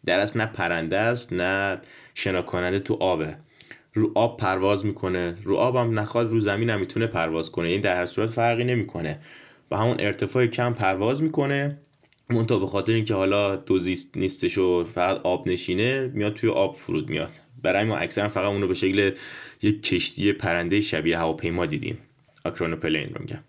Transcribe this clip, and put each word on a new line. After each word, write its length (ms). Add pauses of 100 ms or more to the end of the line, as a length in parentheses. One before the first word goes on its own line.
در 140
اصل 200
نه 60
پرنده 520
است، 360
نه 480 (340)
شنا 260
کننده 380
تو 140
آبه. 440 (560)
رو 220
آب 220
پرواز 480
می‌کنه. 580
رو 120
آب 200
هم 240
نخواد، 320
رو 80
زمین 300
هم 100
می‌تونه 280
پرواز 440
کنه. 160
این 140
در 140
هر 100
صورت 240
فرقی 340
نمی‌کنه. 560 (500)
با 80
همون 220
ارتفاع 480
کم 260
پرواز 500
می‌کنه. 540 (520)
منتها 300
به 80
خاطر 260
اینکه 200
حالا 420
دوزیست 600
نیستش 400
و 260
فقط 400
آب 240
نشینه، 680
میاد 200
توی 160
آب 260
فرود 340
میاد. 220 (300)
برای 220
ما 140
اکثراً 320
فقط 160
اونو 220
به 60
شکل 380 (500)
یک 220
کشتی 500
پرندهٔ 480
شبیه 360
هواپیما 480
دیدیم. 320 (480)
آکرونوپلین 680
رو 80
می‌گم. 280